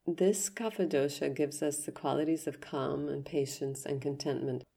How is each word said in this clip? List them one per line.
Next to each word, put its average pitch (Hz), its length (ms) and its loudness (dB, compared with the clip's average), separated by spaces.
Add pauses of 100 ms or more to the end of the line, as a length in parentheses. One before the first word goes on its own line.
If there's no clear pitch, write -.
This 185 420 4
Kapha 220 400 -2
dosha 143 460 2
gives 143 280 0
us 147 220 0
the 147 80 -6
qualities 156 540 0
of 143 160 -6
calm 143 460 -2
and 143 160 -4
patience 139 600 -2
and 139 160 -2
contentment. 139 640 -2 (120)